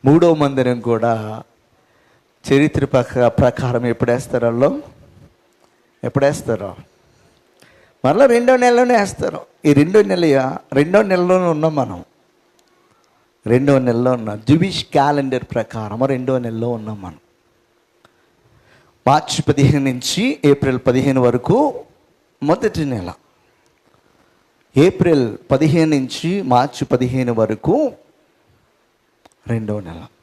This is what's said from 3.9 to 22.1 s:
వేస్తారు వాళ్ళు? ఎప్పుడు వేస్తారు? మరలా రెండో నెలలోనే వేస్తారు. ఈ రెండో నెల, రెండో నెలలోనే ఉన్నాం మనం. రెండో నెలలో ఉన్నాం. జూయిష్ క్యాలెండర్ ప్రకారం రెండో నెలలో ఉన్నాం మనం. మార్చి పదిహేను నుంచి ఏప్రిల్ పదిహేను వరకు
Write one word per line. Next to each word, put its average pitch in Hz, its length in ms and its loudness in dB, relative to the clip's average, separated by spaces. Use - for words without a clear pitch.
వేస్తారు 120 340 -2
వాళ్ళు? 135 380 0
ఎప్పుడు 123 200 -2
వేస్తారు? 104 520 -4
మరలా 190 220 4
రెండో 240 300 2
నెలలోనే 247 420 2
వేస్తారు. - 420 -4
ఈ 151 80 4
రెండో 175 300 4
నెల, 160 540 0
రెండో 170 300 2
నెలలోనే 185 440 2
ఉన్నాం 160 280 0
మనం. 104 300 -6
రెండో 135 320 2
నెలలో 123 340 0
ఉన్నాం. 110 360 -8
జూయిష్ 165 360 0
క్యాలెండర్ 139 600 -2
ప్రకారం 110 600 -6
రెండో 131 340 -2
నెలలో 117 320 -6
ఉన్నాం 107 320 -10
మనం. 87 160 -16
మార్చి 147 360 0
పదిహేను 139 420 2
నుంచి 135 600 -4
ఏప్రిల్ 135 420 2
పదిహేను 131 340 0
వరకు 160 540 0